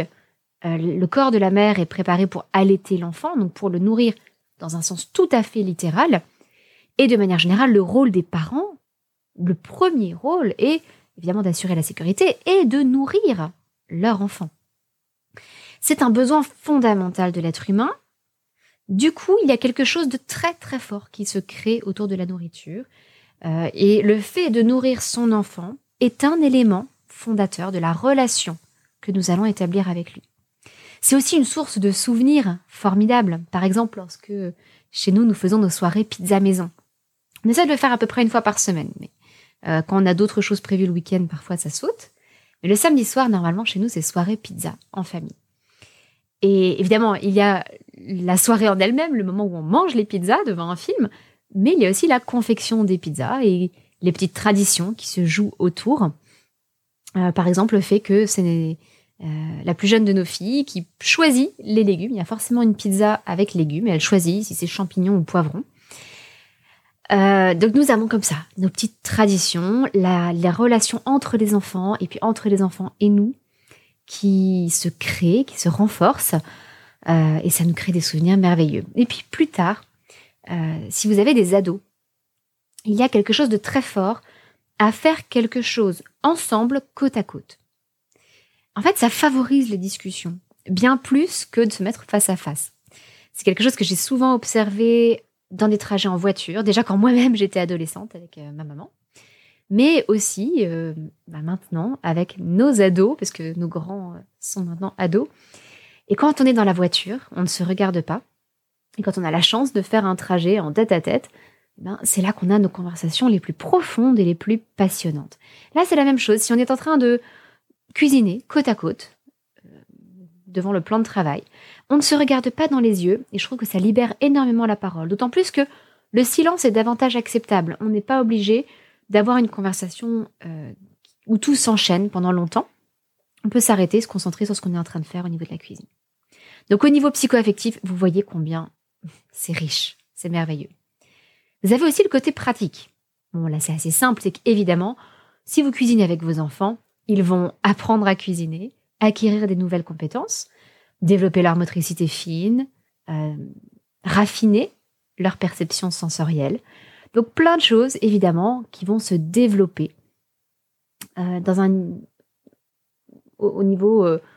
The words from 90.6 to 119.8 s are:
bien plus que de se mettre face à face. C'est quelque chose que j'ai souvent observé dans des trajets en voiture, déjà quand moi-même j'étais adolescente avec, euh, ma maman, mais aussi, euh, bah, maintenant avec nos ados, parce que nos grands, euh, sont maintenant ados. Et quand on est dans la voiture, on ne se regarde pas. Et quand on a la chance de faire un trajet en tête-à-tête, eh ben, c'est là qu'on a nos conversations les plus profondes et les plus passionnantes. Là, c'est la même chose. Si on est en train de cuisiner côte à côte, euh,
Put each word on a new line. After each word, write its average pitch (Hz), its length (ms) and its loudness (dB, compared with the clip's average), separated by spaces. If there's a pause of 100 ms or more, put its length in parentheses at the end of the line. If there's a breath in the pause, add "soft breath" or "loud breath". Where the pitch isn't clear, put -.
bien 240 280 2
plus 285 480 -2
que - 160 0
de 220 100 2
se 196 120 -8
mettre 214 220 -6
face 202 240 0
à 185 60 -2
face. - 380 -8 (600 soft breath)
C'est - 100 -16
quelque 185 200 2
chose 254 120 2
que 202 100 -2
j'ai 180 100 -2
souvent 262 380 0
observé 226 920 2 (280)
dans 190 160 0
des 208 100 2
trajets 202 320 -4
en 185 80 -2
voiture, 190 460 -4
déjà 208 200 2
quand 196 140 -2
moi-même 247 380 4
j'étais 196 240 -2
adolescente 175 560 -6
avec, 170 220 -20
euh, 147 140 -18
ma 151 120 -14
maman, 151 260 -16 (800 soft breath)
mais 269 380 4
aussi, 220 580 0
euh, 165 280 -6 (340)
bah, 160 140 -14
maintenant 175 640 -6
avec 175 360 -4
nos 202 420 2
ados, 190 360 2
parce - 140 -8
que 165 260 -12
nos 170 100 -4
grands, 175 480 -10
euh, 175 40 -20 (200)
sont - 240 -10
maintenant 170 340 -8
ados. 190 300 0 (800 soft breath)
Et 208 80 0
quand 294 260 2
on 262 40 6
est 262 80 6
dans 226 120 4
la 190 80 4
voiture, 180 460 -2 (160)
on 180 60 -4
ne 180 60 0
se - 160 -6
regarde 190 380 0
pas. 202 200 -6 (760)
Et 214 40 -4
quand 190 160 -4
on 185 60 -4
a 160 80 -4
la 165 100 0
chance 247 320 0
de 202 80 0
faire 214 240 0
un 185 100 0
trajet 180 440 0
en 151 140 -4
tête-à-tête, 214 560 0 (500 soft breath)
eh - 40 -18
ben, 190 200 -12
c'est - 180 0
là 196 120 0
qu'on 180 160 -2
a 208 100 4
nos 190 100 2
conversations 175 600 -2
les 202 100 4
plus - 140 -8
profondes 254 640 0
et 190 60 4
les 170 100 2
plus 214 220 -2
passionnantes. 175 800 -4 (340 soft breath)
Là, 330 120 4
c'est 349 100 0
la 294 80 6
même 269 160 4
chose. 220 220 2
Si - 100 -4
on 233 60 4
est 247 140 2
en 262 60 0
train 311 200 0
de 240 240 2 (720 soft breath)
cuisiner 254 560 4
côte 294 180 0
à 339 80 2
côte, - 420 -8 (480)
euh, - 40 -20 (800)